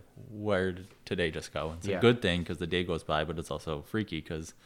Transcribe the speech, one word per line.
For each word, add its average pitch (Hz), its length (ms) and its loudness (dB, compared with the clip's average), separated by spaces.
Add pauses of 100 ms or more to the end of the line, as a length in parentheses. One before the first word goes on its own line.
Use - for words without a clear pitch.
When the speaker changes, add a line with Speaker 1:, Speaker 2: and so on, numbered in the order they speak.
(300)
Speaker 1:
"Where 101 420 2
did 92 160 -10 (160)
today 90 260 0
just 78 220 -8
go?" 80 240 -2
It's 85 100 -8
Speaker 2:
Yeah. 95 120 0
Speaker 1:
a - 20 -4
good 120 220 8
thing 87 220 4
'cause 82 140 -4
the 87 80 -2
day 90 160 2
goes 85 220 -2
by, 78 200 2
but 80 140 -4
it's 80 120 -4
also 76 320 -4
freaky 82 400 -4
'cause 82 320 -8 (120)